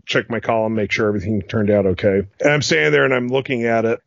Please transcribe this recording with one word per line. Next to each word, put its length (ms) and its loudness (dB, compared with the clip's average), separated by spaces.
check 240 -2
my 100 -4
column, 360 0
make 160 -2
sure 160 0
everything 340 -2
turned 300 -2
out 160 2
okay." 340 0
And 120 2
I'm 100 2
standing 300 0
there, 140 4
and 80 2
I'm 160 -2
looking 360 -2
at 200 2
it, 220 -2